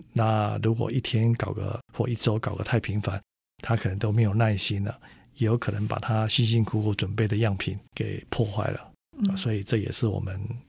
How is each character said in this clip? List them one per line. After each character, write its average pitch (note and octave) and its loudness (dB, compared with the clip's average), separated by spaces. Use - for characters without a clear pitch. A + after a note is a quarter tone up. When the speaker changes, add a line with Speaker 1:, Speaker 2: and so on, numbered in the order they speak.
Speaker 1:
那 G#2+ 2
如 A2+ 2
果 A2+ -2
一 B2+ 0
天 A2+ 2
搞 G2 -2
个， G2 -6
或 - 0
一 B2 -2
周 G#2+ 2
搞 G2+ -2
个 F#2 -6
太 A#2 0
频 G#2 -2
繁， G2 -4
他 A2+ 0
可 - -2
能 F#2+ -2
都 G#2+ 0
没 A2+ 4
有 G#2 4
耐 A2 4
心 G2 0
了， G2+ -6
也 A2+ 2
有 A2 4
可 - -4
能 G#2 -2
把 G#2+ -2
他 A2 0
辛 A#2 4
辛 A2+ 4
苦 G#2 0
苦 G#2+ 2
准 G2 -2
备 G#2+ 2
的 G#2 0
样 G#2+ 2
品 F#2+ -4
给 G2+ -6
破 - 0
坏 G#2 -2
了。 - -10
Speaker 2:
嗯。 G3+ 0
Speaker 1:
所 A#2 -2
以 G2+ -2
这 G#2 0
也 G#2 -2
是 - 0
我 G2 0
们 F#2+ -4